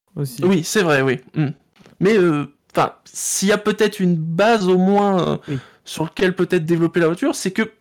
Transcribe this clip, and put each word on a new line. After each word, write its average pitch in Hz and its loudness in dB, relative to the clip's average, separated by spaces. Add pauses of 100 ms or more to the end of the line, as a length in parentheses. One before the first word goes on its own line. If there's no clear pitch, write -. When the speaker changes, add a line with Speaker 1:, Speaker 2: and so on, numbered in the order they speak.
(160)
Speaker 1:
aussi. 135 -6
Speaker 2:
Oui, 180 2
c'est 214 -2
vrai, 147 2
oui. 131 0 (180)
Hmm. 151 -2 (520)
Mais, 208 4
euh, 156 2 (260)
'fin, - 0 (120)
s'il - -4
y 208 4
a 208 2
peut-être 208 -2
une 175 2
base 180 0
au 185 4
moins, 190 2
euh, 147 -2 (120)
Speaker 1:
Oui. 143 -4 (260)
Speaker 2:
sur - -8
laquelle 180 -2
peut-être 180 -2
développer 170 0
la 170 2
voiture, 269 -2
c'est - -6
que 220 -2 (180)